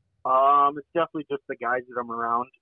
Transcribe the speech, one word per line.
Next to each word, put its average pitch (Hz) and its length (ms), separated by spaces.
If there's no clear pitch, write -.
Um, 143 520
it's 143 160
definitely 160 380
just 139 180
the 135 60
guys 123 340
that 123 120
I'm 120 100
around. 117 380